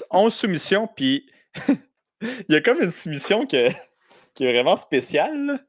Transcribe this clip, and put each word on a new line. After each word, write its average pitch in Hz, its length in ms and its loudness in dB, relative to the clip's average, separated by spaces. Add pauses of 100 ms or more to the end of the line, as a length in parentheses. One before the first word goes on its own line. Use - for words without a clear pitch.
(100)
Onze 208 240 4
soumissions, 196 540 -2
puis 135 380 -2 (280)
<laughs> - 140 -4 (520)
il 233 280 -10
y 151 80 4
a 147 40 4
comme 339 220 2
une 180 80 0
soumission 185 560 -2
que, 123 220 2 (640)
qui 135 100 -2
est 127 80 4
vraiment 131 240 4
spéciale, 226 680 -2
là. 285 120 -2 (100)